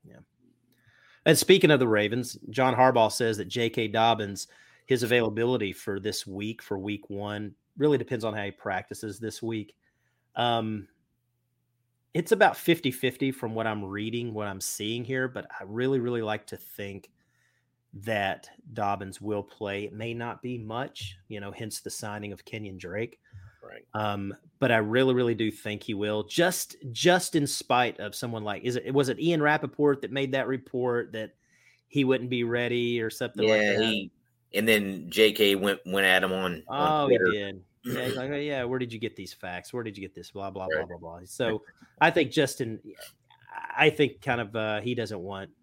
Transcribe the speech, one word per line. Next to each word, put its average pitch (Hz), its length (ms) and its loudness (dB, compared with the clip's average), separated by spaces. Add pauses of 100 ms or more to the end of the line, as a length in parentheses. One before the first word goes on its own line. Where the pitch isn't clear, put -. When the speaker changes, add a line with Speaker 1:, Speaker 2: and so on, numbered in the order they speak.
Speaker 1:
Yeah. 60 120 -20 (1080)
And 160 100 8
speaking 185 340 8
of 139 100 8
the 123 80 4
Ravens, 107 500 2 (120)
John 127 240 2
Harbaugh 123 360 8
says 113 280 0
that 95 100 -6
J 117 220 -2
K 113 180 -2
Dobbins, 110 600 2 (380)
his 123 160 2
availability 113 720 2
for 98 280 -6
this 101 260 -6
week, 104 360 -8
for 101 160 -8
week 101 320 -6
one, 104 440 -8 (220)
really 143 220 2
depends 117 260 -4
on 107 100 -2
how 104 100 -6
he 101 60 -6
practices 101 680 -8
this 113 240 -8
week. 113 320 -6 (640)
Um, 113 520 -2 (1200)
it's 170 200 0
about 196 240 6
fifty-fifty 135 760 0
from 110 220 -6
what 110 120 -2
I'm 107 180 -2
reading, 110 500 -6
what 104 120 -4
I'm 95 140 -8
seeing 113 420 -6
here, 131 240 -2
but 127 200 -8 (120)
I 95 60 -12
really, 123 340 0
really 120 240 -2
like 107 260 -4
to - 80 -12
think 98 540 -12 (920)
that 101 460 -2 (240)
Dobbins 101 480 -4
will 104 220 -4
play. 101 420 -6
It - 80 -10
may 113 220 -8
not 117 280 -8
be 123 160 -8
much, 110 580 -8 (120)
you 104 120 -10
know, 98 120 -10
hence - 280 -10
the - 100 -12
signing 104 420 -8
of - 120 -16
Kenyon 104 320 -10
Drake. 92 440 -8 (420)
Speaker 2:
Right. - 220 -20 (100)
Speaker 1:
Um, 101 400 -2 (240)
but 127 140 4
I 113 60 6
really, 123 360 4
really 120 200 2
do 110 160 -2
think 104 320 -8
he 107 120 -6
will, 107 300 -2
just, - 520 0 (160)
just 175 420 4
in 143 120 2
spite 123 540 0
of 104 140 -8
someone 113 300 -6
like, 101 200 -6
is 123 120 -2
it, 123 160 -4
was 135 160 4
it 113 120 -2
Ian 165 200 2
Rappaport 147 600 2
that 107 120 -8
made 135 200 -2
that 131 160 -2
report 123 640 -4
that 107 220 -10 (540)
he 143 160 2
wouldn't 127 260 2
be 123 140 0
ready 120 560 0
or 113 100 -2
something 110 380 -2
like 107 140 6
Speaker 2:
Yeah, 104 160 2
Speaker 1:
that? 110 60 2
Speaker 2:
he, 104 260 -2 (420)
and 110 160 2
then 98 400 2
J 107 240 6
K 101 220 6
went, 98 320 2
went 95 200 2
at 92 160 6
him 92 100 2
on, 92 360 -2
on 147 360 2
Speaker 1:
Oh, 135 40 2
he 123 80 6
Speaker 2:
Twitter. 92 160 2
Speaker 1:
did. 98 300 -6 (240)
Yeah, 127 200 -4
he's 135 100 -2
like, 131 140 -6
"Oh, 147 60 -4
yeah, 143 280 -4
where 127 140 -2
did 123 140 -4
you 113 60 -10
get 110 160 -6
these 92 200 -14
facts? 90 380 -10
Where 123 100 -6
did 107 140 -10
you 101 40 -14
get 95 140 -12
this? 87 160 -16
Blah, 98 200 -8
blah, 95 160 -8
Speaker 2:
Right. 80 220 -4
Speaker 1:
blah, 87 80 -14
blah, 82 220 -16
blah." - 80 -18
So 110 360 -2 (380)
I 160 100 8
think 160 220 2
Justin, 131 480 0 (960)
I 147 140 6
think 147 320 0
kind 123 180 0
of, 110 160 -6
uh, 107 240 -2
he 120 140 -4
doesn't 107 260 -4
want 95 300 -10 (120)